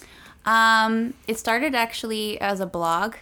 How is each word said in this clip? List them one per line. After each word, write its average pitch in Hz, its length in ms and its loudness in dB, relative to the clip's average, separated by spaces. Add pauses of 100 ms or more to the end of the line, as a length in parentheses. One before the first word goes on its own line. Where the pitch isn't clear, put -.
(440)
Um, 226 720 4 (120)
it 220 120 -4
started 254 360 0
actually 220 680 -4
as 196 200 -2
a 190 60 -4
blog. 175 560 -2